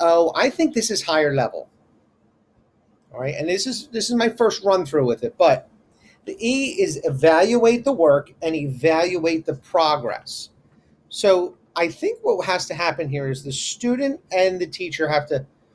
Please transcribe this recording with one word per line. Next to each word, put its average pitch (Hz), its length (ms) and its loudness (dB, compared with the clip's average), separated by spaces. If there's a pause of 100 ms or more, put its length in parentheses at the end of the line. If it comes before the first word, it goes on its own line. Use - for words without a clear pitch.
O, 170 340 4
I 233 160 0
think 311 240 -2
this 220 160 -2
is 190 100 -4
higher 151 320 2
level. 113 340 -4 (1400)
All 120 80 -14
right, 135 160 -4
and 160 140 -4
this 196 160 -2
is, - 220 -8
this 226 240 -6
is 240 40 0
my 233 140 2
first 220 340 0
run 190 220 2
through 139 220 0
with 120 160 -2
it, 117 120 -6
but 151 320 4 (580)
the 196 140 -10
E 254 400 -2
is 156 260 -2
evaluate 208 800 4
the 277 80 0
work 147 400 4 (120)
and 160 100 -2
evaluate 160 960 0
the 151 80 -4
progress. 147 920 -2 (580)
So 185 500 2 (180)
I 175 120 0
think 415 340 -6
what 214 240 0
has 180 220 -2
to 170 80 -10
happen 165 340 -4
here 139 220 -4
is 131 120 -8
the 139 80 -10
student 247 680 -4 (120)
and 185 280 0
the 180 80 -6
teacher 160 400 -6
have 147 220 -2
to 139 180 -4 (260)